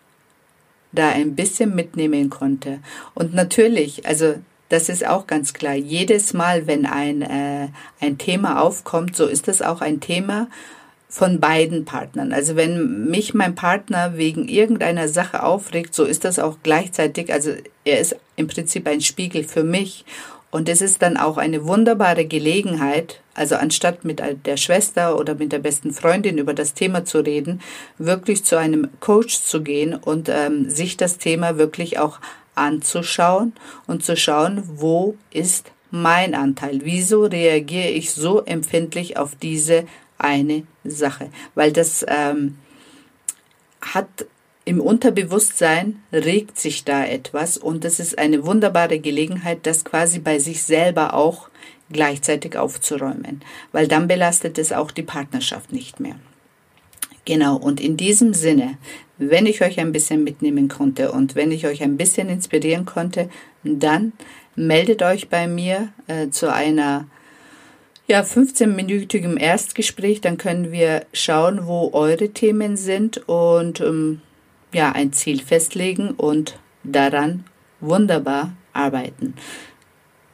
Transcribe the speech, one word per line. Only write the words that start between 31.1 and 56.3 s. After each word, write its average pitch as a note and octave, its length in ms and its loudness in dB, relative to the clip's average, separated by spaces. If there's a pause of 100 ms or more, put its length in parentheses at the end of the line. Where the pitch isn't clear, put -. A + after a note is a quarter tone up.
Thema E3+ 380 0
wirklich D#3 420 -2
auch D3+ 220 -2 (360)
anzuschauen E3+ 960 0 (340)
und E3 180 -6
zu E3+ 120 0
schauen, E3 500 2
wo E3 500 0 (140)
ist - 400 -4 (220)
mein E3+ 420 2
Anteil? C#3 480 -2
Wieso F3+ 420 2
reagiere E3 640 2
ich D#3 240 -2
so E3+ 320 0
empfindlich E3 720 -4
auf C#3+ 200 -6
diese D#3+ 480 0 (340)
eine C#3+ 460 0 (200)
Sache? C#3+ 460 -6 (240)
Weil D3+ 180 4
das, D#3+ 360 0
ähm, C#3+ 500 -2 (1200)
hat - 460 -6 (380)
im F3 160 0
Unterbewusstsein G3 1200 2 (100)
regt E3+ 460 0
sich - 260 -6
da C#3 200 0
etwas D3 520 -4
und D#3+ 260 -4
das E3+ 160 -2
ist E3+ 200 -6
eine D3+ 260 2
wunderbare F3 560 2
Gelegenheit, E3 640 -2
das D#3+ 180 0
quasi E3+ 340 2
bei D#3 200 0
sich D#3+ 240 -4
selber D#3+ 520 2
auch D#3+ 340 0 (420)
gleichzeitig D3+ 640 -2
aufzuräumen, - 880 -4 (300)
weil D3+ 160 2
dann E3 180 4
belastet F3 520 0
es D#3 140 -2
auch D3 180 -2
die E3 120 -8
Partnerschaft C#3+ 720 -8
nicht - 260 -10
mehr. - 180 -10 (1080)